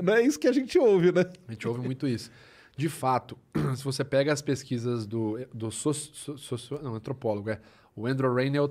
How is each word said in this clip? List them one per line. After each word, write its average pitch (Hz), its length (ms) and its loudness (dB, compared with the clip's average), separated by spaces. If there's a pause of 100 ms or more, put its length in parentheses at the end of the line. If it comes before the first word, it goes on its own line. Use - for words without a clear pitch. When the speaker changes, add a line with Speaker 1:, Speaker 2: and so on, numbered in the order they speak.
Speaker 1:
Não 180 100 4
é 226 80 6
isso 269 180 4
que - 80 0
a 254 60 4
gente 262 260 2
ouve, 196 320 6
né? 175 140 4 (240)
Speaker 2:
A 117 40 -10
gente 110 140 -8
ouve 120 140 -2
muito 131 260 -4
isso. 120 240 -2 (460)
De 147 140 -2
fato, 131 480 -2 (180)
<clears throat> 147 180 0
se 123 80 -10
você 135 220 -4
pega 139 260 2
as 143 120 0
pesquisas 120 640 -2
do, 110 320 -2 (160)
do 110 160 -6
soci-, 147 420 -4
so-, - 240 -12
socio-, 131 460 -10
não, 123 120 -6
antropólogo, 110 540 -4
é. 110 100 -2 (380)
O 110 100 -6
Andrew 131 260 0
Rainey 139 280 2 (100)